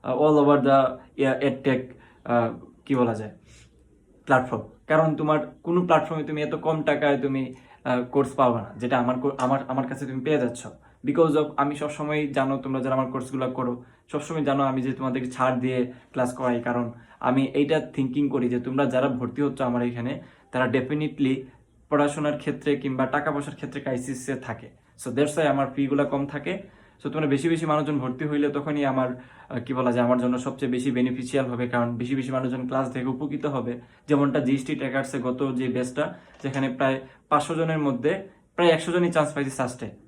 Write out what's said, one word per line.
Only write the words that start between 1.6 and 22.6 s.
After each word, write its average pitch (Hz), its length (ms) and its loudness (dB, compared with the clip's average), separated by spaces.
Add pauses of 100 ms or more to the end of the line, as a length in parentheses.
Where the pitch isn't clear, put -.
uh, 117 160 4 (360)
কি 139 100 0
বলা 117 200 4
যায়, 107 180 -8 (920)
প্ল্যাটফর্ম। 123 380 2 (280)
কারণ 156 280 4
তোমার 151 200 2 (280)
কোনো 175 200 2
প্ল্যাটফর্মে 156 360 2
তুমি 151 240 -4
এত 160 80 -2
কম 156 220 0 (120)
টাকায় 143 360 4
তুমি, 135 180 -2 (400)
আহ, 123 180 0 (120)
কোর্স 139 260 2
পাবা 120 220 4
না, - 80 -10 (120)
যেটা 123 220 2
আমার 127 180 2
কো-, 139 160 0
আমার, 135 300 2
আমার 131 220 -2
কাছে - 200 -8
তুমি 131 160 -6
পেয়ে 151 180 2
যাচ্ছ। - 180 -4 (460)
Because 156 320 4
of 147 60 2 (120)
আমি 143 180 2
সবসময় 151 460 -4 (160)
জানো, 135 200 0
তোমরা 131 260 -4
যারা 131 140 0
আমার 127 140 -2
কোর্সগুলো 131 400 -4
করো, 123 320 -4 (280)
সবসময় 151 380 -4
জানো 139 220 2
আমি 131 100 -2
যে 131 120 -2
তোমাদেরকে 127 420 -4
ছাড় 127 280 2
দিয়ে 127 300 0 (180)
ক্লাস 123 280 0
করাই, 123 280 0
কারণ 120 240 0 (280)
আমি 135 240 2 (160)
এইটা 147 180 4 (180)
থিঙ্কিং 135 340 0
করি 123 200 0
যে 123 180 0
তোমরা 135 180 0
যারা 127 220 2 (120)
ভর্তি 123 220 -4
হচ্ছ 135 200 0
আমার 123 280 0
এখানে, 120 220 -6 (400)
তারা 127 140 2 (100)
definitely 143 600 0 (540)
পড়াশোনার 147 480 2
ক্ষেত্রে 147 340 -4 (120)